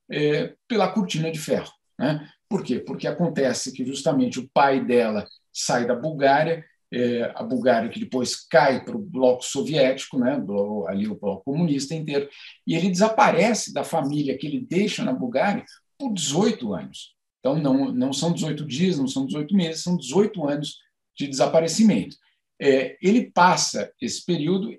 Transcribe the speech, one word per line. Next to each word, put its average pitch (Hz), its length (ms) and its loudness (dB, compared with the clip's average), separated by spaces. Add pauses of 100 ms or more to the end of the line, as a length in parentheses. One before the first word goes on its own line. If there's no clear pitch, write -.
é, 147 440 0 (120)
pela 196 220 2
cortina 165 420 -2
de 156 100 -6
ferro, - 340 -4 (240)
né? 151 280 -2 (220)
Por 165 160 -4
quê? 123 160 -2
Porque - 260 -8
acontece 135 680 -2
que 131 140 -8
justamente 131 540 0
o 120 120 -10
pai 139 320 4
dela 110 440 0 (260)
sai 123 320 -2
da 117 80 0
Bulgária, 143 720 2 (260)
é, 120 440 -2
a 123 80 -8
Bulgária 117 460 2
que 107 100 -10
depois 120 360 -4 (120)
cai 143 360 4
pro - 140 -8
bloco 123 480 2
soviético, 135 720 0
né? 127 220 0
Blo-, 101 480 -4
ali 98 200 -4
o 104 120 -8
bloco 98 240 -6
comunista 143 500 -2
inteiro, 151 340 -4 (380)
e - 100 0
ele 175 140 2
desaparece 208 800 2
da 139 120 -4
família 143 520 -2
que 151 120 -8
ele 139 200 -6
deixa 196 360 0
na 131 100 -2
Bulgária 135 500 -2 (320)
por 269 160 -6
dezoito 160 600 -2
anos. - 400 -12 (260)
Então, 135 160 0
não, 135 380 2
não 127 180 0
são 170 220 0
dezoito 151 320 -4
dias, 156 320 0
não 131 100 0
são 135 200 -2
dezoito 147 260 -4
meses, 160 300 0
são 180 120 0
dezoito 156 520 0
anos 147 300 -4 (380)
de 143 120 -4
desaparecimento. 151 880 2 (440)
É, 135 400 2
ele 214 300 4
passa 160 720 2
esse - 240 -8
período 180 540 0